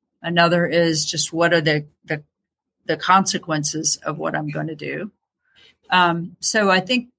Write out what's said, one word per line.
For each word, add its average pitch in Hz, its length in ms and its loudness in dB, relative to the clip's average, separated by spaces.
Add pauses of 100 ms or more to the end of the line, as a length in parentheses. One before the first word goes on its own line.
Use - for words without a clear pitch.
(200)
Another 170 460 2
is 160 400 0
just, - 260 -6
what 165 220 2
are 165 80 4
the, 151 240 0 (180)
the, 151 180 -8 (640)
the 160 140 -2
consequences 165 960 0
of 156 220 -8
what 160 180 -4
I'm 156 120 -4
gonna 156 260 -6
do? 151 360 -10 (800)
Um, 175 520 2
so 202 300 2
I 185 100 4
think, 240 280 -2 (100)